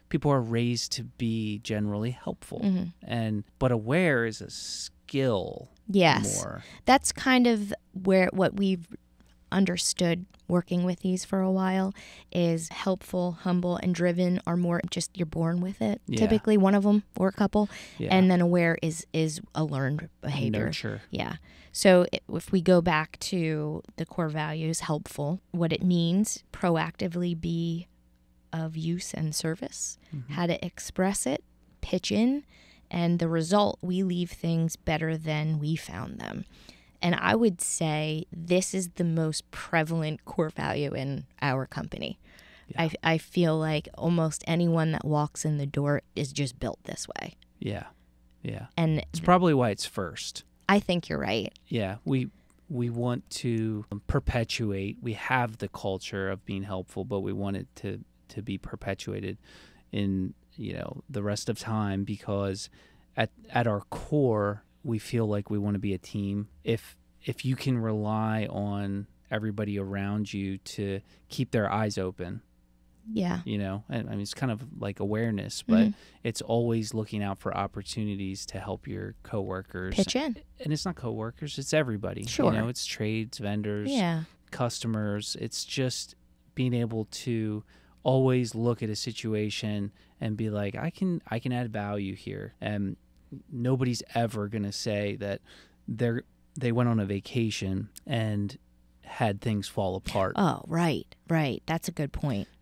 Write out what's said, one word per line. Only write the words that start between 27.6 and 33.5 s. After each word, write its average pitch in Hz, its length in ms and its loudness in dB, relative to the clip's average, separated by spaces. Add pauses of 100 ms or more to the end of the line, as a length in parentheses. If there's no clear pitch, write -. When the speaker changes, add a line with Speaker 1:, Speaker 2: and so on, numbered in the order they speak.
Speaker 2:
of 160 240 -4
use 165 380 -2
and 156 200 -2
service, - 640 -4 (160)
Speaker 1:
Mm-hmm. 135 200 -8
Speaker 2:
how 175 120 0
to - 180 0
express - 600 -2
it, 269 160 0 (380)
pitch - 320 -2
in, 254 320 4 (440)
and 170 300 2
the 165 100 2
result, 170 540 4